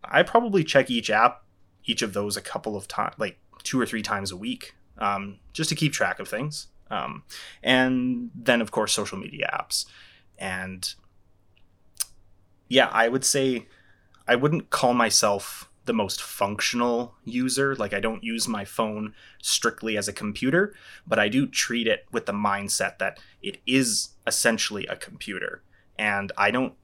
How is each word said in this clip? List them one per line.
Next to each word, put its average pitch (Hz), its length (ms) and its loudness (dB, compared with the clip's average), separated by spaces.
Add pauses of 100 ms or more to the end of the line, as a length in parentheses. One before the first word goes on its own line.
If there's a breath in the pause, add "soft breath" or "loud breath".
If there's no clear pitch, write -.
I 156 180 4
probably 202 400 4
check 139 260 4
each 117 220 -2
app, 110 320 6 (420)
each 113 180 -2
of 104 100 -2
those 101 240 -2
a 98 40 -6
couple - 360 -6
of 98 100 -8
ti-, - 160 -6 (160)
like, 95 200 -4 (260)
two 131 160 0
or 117 60 2
three 110 160 -4
times 101 280 -4
a 92 60 -10
week, 113 400 -10 (220)
um, 101 400 -2 (140)
just 160 180 -2
to 156 40 0
keep 147 180 0
track 92 280 0
of 101 80 -10
things. 143 400 -6 (240)
Um, 69 320 -6 (380 loud breath)
and 127 720 2
then, 120 280 2
of 107 80 -4
course, 107 220 0
social 101 260 -2
media - 340 -6
apps. - 320 -4 (540 loud breath)
And 92 560 -8 (1700)
yeah, 127 240 6
I 117 160 4
would 131 160 -2
say 131 420 0 (600 soft breath)
I 120 100 6
wouldn't 147 340 0
call 123 240 4
myself 107 680 2 (200)
the 123 100 -2
most 101 280 -2
functional 120 920 0 (100)
user. 131 500 0
Like, 104 200 -4
I 98 60 0
don't 110 220 -2
use 113 240 -4
my 107 180 -4
phone 107 500 -4 (260 loud breath)
strictly - 560 -2
as 101 100 -2
a 101 60 -4
computer, 131 640 0 (320 loud breath)
but 110 120 2
I 107 100 4
do 131 180 2
treat 117 400 -2
it - 260 2
with 117 140 -2
the - 60 -2
mindset 101 680 -2
that - 200 -4 (240 loud breath)
it 101 240 -10
is 123 440 2 (160)
essentially 110 600 0
a - 100 -8
computer. - 680 -10 (360 soft breath)
And 107 380 0
I 202 140 4
don't 254 340 0